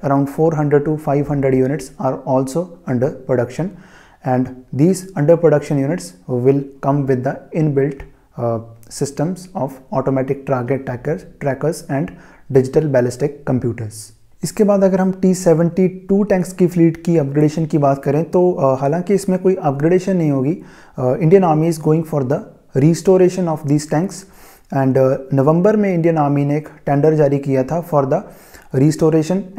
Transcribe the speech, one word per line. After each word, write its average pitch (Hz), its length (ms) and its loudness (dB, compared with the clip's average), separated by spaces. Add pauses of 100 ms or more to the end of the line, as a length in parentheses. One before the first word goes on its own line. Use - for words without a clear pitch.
around 139 240 0
four 160 260 0
hundred 147 320 0
to 156 100 -2
five 143 320 -2
hundred 139 260 0
units 131 440 -2
are 135 240 -4
also 135 640 -4
under 131 240 0
production. 131 680 -4 (520)
And 127 180 0 (300)
these 175 200 2 (220)
under 156 260 4
production 147 420 0
units 170 180 -4 (260)
will 131 300 2 (260)
come 139 200 0
with 127 180 0
the 139 100 -4 (220)
inbuilt, 143 400 0 (440)
uh, 117 200 -2 (420)
systems 165 360 -4 (240)
of 143 80 -6 (280)
automatic 135 380 -2 (140)
target 127 280 -2 (120)
trackers, 147 280 -6 (260)
trackers 147 320 -4 (140)
and 143 160 -4 (460)
digital 135 400 2
ballistic 123 360 0 (220)
computers। 113 420 -4 (520)
इसके 214 200 0
बाद 196 200 4
अगर 185 160 2
हम 185 120 2
टी 185 220 2
सेवेंटी 170 540 2
टू 196 360 0
टैंक्स 185 280 -2
की 180 140 2
फ्लीट 165 380 2
की 170 140 2
अपग्रेडेशन 151 480 0
की 156 120 0
बात 139 260 2
करें 151 260 0
तो, 180 220 2
अ, 135 280 0
हालांकि 165 340 0
इसमें 185 240 0
कोई 185 240 0
अपग्रेडेशन 165 540 0
नहीं 160 140 0
होगी। 139 280 -2 (400)
अ, 127 180 0
Indian 185 280 4
Army 160 320 2
is 160 80 -10
going 160 200 2 (100)
for 143 80 0
the 131 160 -2 (380)
restoration 180 680 4
of 160 140 -2
these 147 260 -2
tanks 175 300 -2 (600)
and, 135 240 2
अ, 135 360 0
नवंबर 170 420 4
में 202 180 0
इंडियन 165 240 2
आर्मी 143 260 0
ने 143 120 0
एक 151 120 -8 (180)
टेंडर 147 280 2
जारी 143 240 2
किया 135 240 0
था 160 260 -6
for 143 160 2
the 147 160 0 (540)
restoration 156 640 2 (220)